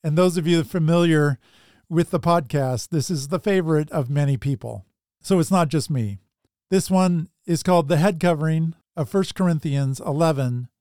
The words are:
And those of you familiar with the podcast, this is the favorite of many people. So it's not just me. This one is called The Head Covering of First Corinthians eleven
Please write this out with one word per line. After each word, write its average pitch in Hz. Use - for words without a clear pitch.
And 151
those 180
of 165
you 165
familiar 160
with 165
the 170
podcast, 139
this 151
is 139
the 175
favorite 160
of 139
many 143
people. 117
So 190
it's 160
not 175
just 151
me. 110
This 190
one 180
is 165
called 175
The 165
Head 170
Covering 160
of 151
First 190
Corinthians 139
eleven 135